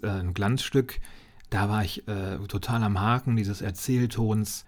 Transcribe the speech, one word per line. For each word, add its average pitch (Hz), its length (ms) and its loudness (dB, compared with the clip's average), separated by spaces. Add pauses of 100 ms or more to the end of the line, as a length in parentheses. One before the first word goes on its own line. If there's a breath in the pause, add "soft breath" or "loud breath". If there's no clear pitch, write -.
äh, 104 60 0
ein 92 240 -2
Glanzstück. 123 680 2 (500 loud breath)
Da 98 200 2
war 107 140 2
ich, - 240 -6
äh, 95 300 -4 (100)
total 113 360 0
am 101 160 2
Haken 120 360 2
dieses 101 260 0
Erzähltons 110 1080 0